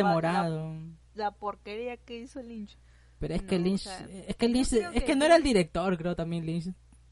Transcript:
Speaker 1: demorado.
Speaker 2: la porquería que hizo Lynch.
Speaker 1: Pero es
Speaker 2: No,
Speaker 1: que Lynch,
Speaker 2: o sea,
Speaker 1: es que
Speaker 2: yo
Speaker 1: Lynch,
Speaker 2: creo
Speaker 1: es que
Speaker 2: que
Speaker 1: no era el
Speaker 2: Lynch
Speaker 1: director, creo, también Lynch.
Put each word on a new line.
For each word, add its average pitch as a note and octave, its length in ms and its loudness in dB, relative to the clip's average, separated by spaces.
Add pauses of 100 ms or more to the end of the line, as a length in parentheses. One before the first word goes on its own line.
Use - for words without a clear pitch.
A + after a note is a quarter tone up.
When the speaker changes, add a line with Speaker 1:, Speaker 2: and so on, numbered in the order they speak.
Speaker 1:
demorado. E3 680 0 (400)
Speaker 2:
la G#3 160 -4
porquería G#3 680 -8
que A#3 240 -14
hizo C4 220 -14
Lynch. A3+ 340 -14 (420)
Speaker 1:
Pero D3+ 160 -4
es F3+ 100 -2
Speaker 2:
No, F#3+ 40 -14
Speaker 1:
que F#3 100 2
Lynch, F#3+ 280 2
Speaker 2:
o - 40 -10
sea, F#3 160 -12 (220)
Speaker 1:
es G3+ 80 -6
que A#3 120 2
Speaker 2:
yo A#3+ 40 2
Speaker 1:
Lynch, B3+ 160 2
Speaker 2:
creo B3+ 220 2
Speaker 1:
es A#3 100 0
que - 60 0
Speaker 2:
que D4+ 100 2
Speaker 1:
no C#4 80 4
era E4 120 10
el E4 60 4
Speaker 2:
Lynch C4+ 120 4
Speaker 1:
director, F3+ 420 2
creo, E3+ 180 -4
también E3 300 -4
Lynch. E3+ 300 -4 (380)